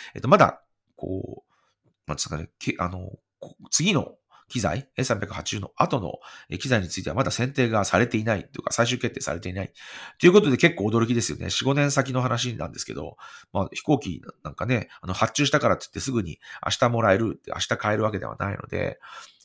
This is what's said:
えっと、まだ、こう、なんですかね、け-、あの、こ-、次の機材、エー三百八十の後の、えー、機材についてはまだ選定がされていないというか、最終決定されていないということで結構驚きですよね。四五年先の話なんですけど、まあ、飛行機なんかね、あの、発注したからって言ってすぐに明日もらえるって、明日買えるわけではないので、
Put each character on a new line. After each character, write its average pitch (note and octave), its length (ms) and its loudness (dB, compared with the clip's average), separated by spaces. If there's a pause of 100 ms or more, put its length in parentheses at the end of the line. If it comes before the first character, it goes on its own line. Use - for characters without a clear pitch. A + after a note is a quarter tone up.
(160)
え - 20 -10
っ - 20 -8
と、 A2 80 -2
ま F#3+ 100 8
だ、 - 220 4 (360)
こ - 500 -8
う、 - 440 -20 (180)
な D2+ 60 -6
ん - 20 -6
で - 40 -4
す - 80 -6
か D#2+ 80 -6
ね、 D#2+ 220 -10
け-、 - 220 -4
あ F2+ 80 -2
の、 F#2 240 -10 (260)
こ-、 - 180 -20 (140)
次 G3 220 2
の - 240 0 (300)
機 - 140 -6
材、 G2 360 -2
エ - 40 0
ー C3 40 0
三 A2+ 160 0
百 F#2+ 120 -6
八 - 240 -6
十 - 20 -4
の - 160 -8
後 - 260 2
の、 D2 180 -6 (320)
え F2+ 60 -2
ー、 - 20 -4
機 C3 100 -6
材 A2+ 140 4
に F2 60 -6
つ - 100 -8
い F#2 40 -6
て - 60 -8
は D#2 80 -4
ま B2+ 80 2
だ - 60 -2
選 C3 240 -2
定 A#2+ 160 2
が G#2 160 2
さ F2+ 120 4
れ B2 80 6
て A#2 120 0
い A2 60 -2
な A2 120 2
い - 80 -6
と - 160 -14
い - 0 -
う - 20 -8
か、 - 100 -4
最 A#2 140 2
終 B2 120 0
決 - 160 -4
定 - 80 -8
さ C#2 100 -2
れ F2 80 -6
て F2+ 80 -8
い F2+ 60 -6
な G2 80 -4
い - 100 -10 (460)
と - 80 6
い - 20 10
う F3+ 40 12
こ G#3 100 10
と C#3+ 80 2
で A#2+ 80 4
結 - 180 4
構 G2 80 -2
驚 A2+ 220 4
き A#2+ 80 2
で A#2 80 2
す - 100 -2
よ C#2+ 60 -6
ね。 F2 100 -6
四 - 160 -2
五 C3+ 80 4
年 C#3+ 180 2
先 C3 220 0
の B2+ 80 0
話 B2 340 -2
な D#2 120 -6
ん - 60 -10
で - 60 -12
す - 60 -8
け - 80 -10
ど、 - 240 -10 (380)
ま F#2+ 80 2
あ、 E2 100 -2
飛 - 100 -10
行 D3 160 2
機 E2+ 240 -8 (200)
な D2+ 80 -12
ん - 40 -12
か F#2 120 -6
ね、 A#2 240 0 (100)
あ - 60 -16
の、 F#2 80 -4
発 - 180 0
注 C#3+ 140 2
し - 40 -2
た D3 100 2
か B2 80 2
ら - 80 4
っ - 20 -4
て - 80 -12
言 - 40 -18
っ - 40 -20
て - 60 -6
す C3+ 120 -4
ぐ A2+ 100 0
に D#2 180 -10 (220)
明 - 160 -4
日 B2 120 4
も A#2 100 0
ら G2+ 140 6
え G2+ 40 4
る A2 200 0
っ - 20 -20
て、 - 120 -14
明 - 80 -6
日 - 80 -4
買 G#2+ 260 0
え - 20 2
る A2 80 0
わ G#2+ 80 0
け G2 60 -2
で - 80 -6
は - 100 -10
な G2 160 -2
い - 60 -6
の - 80 -12
で、 F#2 340 -4 (440)